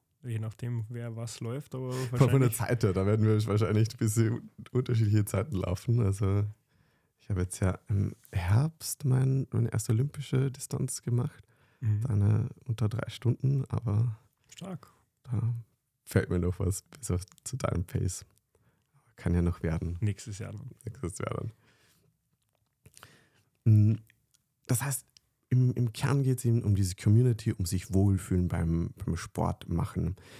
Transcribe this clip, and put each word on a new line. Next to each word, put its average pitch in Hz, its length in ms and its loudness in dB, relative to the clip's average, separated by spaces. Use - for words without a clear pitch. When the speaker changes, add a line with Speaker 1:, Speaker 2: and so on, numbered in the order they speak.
Speaker 1:
je 113 160 -6
nachdem, 113 480 -6
wer 120 260 -10
was 117 240 -10
läuft, 127 380 -8
aber 127 160 -6
Speaker 2:
Von, 127 260 -4
von 135 100 6
der 123 100 6
Speaker 1:
wahrscheinlich - 60 -6
Speaker 2:
Zeit - 260 0
her, 101 100 4
da 95 140 2
werden 107 180 4
wir 107 220 4
wahrscheinlich 107 460 2
ein - 60 -16
bisschen 113 340 2
un-, - 180 -8
unterschiedliche 110 520 2
Zeiten 98 320 -4
laufen. 92 440 0
Also 101 440 0
ich - 100 -12
habe 92 120 0
jetzt - 180 -6
ja 92 180 0
im 98 280 0
Herbst 107 720 -2
mein, 131 480 2
meine 117 200 0
erste 113 200 -2
olympische 135 580 0
Distanz 135 520 -6
gemacht. 123 440 -2
Speaker 1:
Mhm. 107 280 -2
Speaker 2:
Eine 101 420 2
unter 110 240 -2
drei - 220 -4
Stunden, 131 560 0
aber 113 520 0
Speaker 1:
Stark. - 360 -14
Speaker 2:
Da 117 300 -2
fällt - 260 2
mir 90 80 0
noch 87 200 -2
was 92 240 -2
bis - 280 -14
auf, 90 140 -2
zu - 120 -10
deinem 87 280 -2
Pace. - 400 -4
Kann 87 180 -2
ja 87 80 4
noch 85 200 -2
werden. 82 380 -4
Speaker 1:
Nächstes 104 380 -6
Jahr 98 140 -12
dann. 104 180 -14
Speaker 2:
Nächstes - 340 -10
Jahr - 160 -4
dann. - 180 -6
Mm, 107 300 8
das 117 160 0
heißt, 135 240 -6
im, 127 260 2
im 117 180 -2
Kern 139 300 0
geht's 127 220 0
eben 117 180 4
um 104 120 4
diese 92 220 0
Community, 113 560 4
um 90 140 -4
sich 92 260 -4
wohlfühlen 95 560 2
beim, 85 480 -2
beim 85 200 -4
Sport 87 520 -4
machen. 85 480 -2